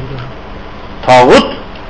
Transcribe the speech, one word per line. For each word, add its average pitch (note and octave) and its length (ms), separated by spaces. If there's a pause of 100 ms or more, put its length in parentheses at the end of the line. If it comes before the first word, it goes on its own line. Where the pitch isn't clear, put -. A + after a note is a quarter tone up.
(1040)
Tağut, B2+ 420 (420)